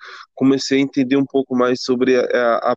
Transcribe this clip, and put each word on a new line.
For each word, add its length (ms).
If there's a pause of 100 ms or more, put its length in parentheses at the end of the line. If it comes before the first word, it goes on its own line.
(340)
comecei 440
a 40
entender 340
um 80
pouco 320
mais 260
sobre 340
a, 60
a, 500
a 40